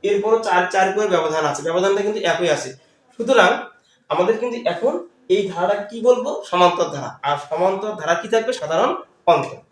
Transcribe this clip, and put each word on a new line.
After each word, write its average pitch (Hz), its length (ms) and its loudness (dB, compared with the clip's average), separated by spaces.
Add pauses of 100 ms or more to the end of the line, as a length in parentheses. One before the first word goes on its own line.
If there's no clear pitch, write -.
এরপরও 208 420 2
চার, 180 160 2 (120)
চার 190 200 4
করে 208 200 0
ব্যবধান 160 360 0
আছে, 139 160 -6
ব্যবধানটা 190 400 2
কিন্তু 214 140 -2 (100)
একই 170 260 0
আছে। 131 140 -8 (440)
সুতরাং 233 360 4 (640)
আমাদের 180 280 2
কিন্তু 240 160 -4 (160)
এখন 262 200 -2 (420)
এই 208 160 2
ধারাটা 185 260 0 (140)
কি 233 80 -12 (100)
বলবো? 247 220 4 (200)
সমান্তর 175 440 2
ধারা। 127 160 -8 (120)
আর 143 140 -2 (120)
সমান্তর 190 520 -2
ধারা 160 140 0
কি 208 140 -6
থাকবে? 226 240 0
সাধারণ 165 380 0 (420)
অন্তর। - 240 0 (160)